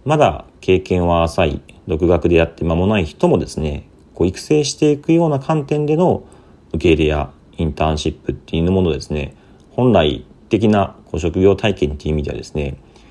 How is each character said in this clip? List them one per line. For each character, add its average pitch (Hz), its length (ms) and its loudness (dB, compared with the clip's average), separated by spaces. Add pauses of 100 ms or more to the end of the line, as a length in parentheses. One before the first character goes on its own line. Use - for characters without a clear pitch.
ま 156 140 0
だ 107 280 0 (160)
経 92 180 2
験 90 280 -2
は 85 160 2
浅 82 220 0
い、 - 160 -2 (260)
独 85 200 0
学 87 220 2
で 87 60 4
や 82 100 4
っ - 80 -6
て - 100 -10
間 82 120 0
も 90 120 0
な 107 120 2
い 87 60 -2
人 - 220 -2
も 156 100 2
で 73 100 -4
す - 120 -10
ね、 73 280 -6 (260)
こ - 120 -2
う - 20 4
育 90 120 -6
成 151 240 0
し 139 120 -6
て 151 160 2
い 143 60 0
く 143 160 -2
よ 170 140 2
う - 20 -2
な 147 100 -2
観 151 260 -2
点 151 200 -2
で 151 100 0
の 156 280 0 (460)
受 - 80 -6
け 82 160 2
入 78 120 2
れ 76 40 2
や 76 220 -2 (260)
イ 87 80 -2
ン 76 80 -2
タ 78 140 -2
ー 80 60 0
ン 78 40 -2
シ 78 120 -4
ッ - 100 -6
プ - 120 -6
っ - 40 -6
て - 220 -8
い 82 80 0
う 90 60 2
も 92 100 2
の 85 120 0
で 69 80 -8
す - 100 -12
ね、 73 240 -6 (360)
本 123 200 2
来 80 340 2 (240)
的 110 180 2
な 107 280 2 (100)
こ - 120 -8
う - 20 -6
職 85 200 -2
業 95 160 6
体 101 200 0
験 73 180 -2
っ 71 40 -8
て - 120 -10
い - 20 0
う - 20 0
意 76 40 0
味 76 60 -2
で 71 80 -6
は 58 60 -8
で - 60 -10
す - 120 -12
ね、 69 220 -4 (340)